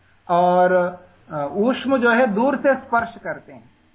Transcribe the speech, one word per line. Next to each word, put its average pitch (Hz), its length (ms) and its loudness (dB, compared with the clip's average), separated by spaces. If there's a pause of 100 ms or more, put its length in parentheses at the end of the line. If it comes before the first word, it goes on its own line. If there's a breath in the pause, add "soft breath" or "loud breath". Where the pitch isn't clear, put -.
(300 soft breath)
और, 180 420 4 (580)
अ, 147 220 -6
ऊष्म 247 460 -2
जो 240 120 2
है 240 160 2
दूर 240 300 0
से 269 180 0
स्पर्श 233 420 -4
करते 147 360 -12
हैं, 120 180 -20 (240)